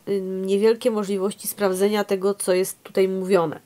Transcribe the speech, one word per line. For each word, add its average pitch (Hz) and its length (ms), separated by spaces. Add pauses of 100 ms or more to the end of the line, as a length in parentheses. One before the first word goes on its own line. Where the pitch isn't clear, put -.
ym, 190 360
niewielkie 220 460
możliwości 202 560
sprawdzenia 202 560
tego, 196 300
co 196 200
jest 185 300
tutaj - 240
mówione. 185 580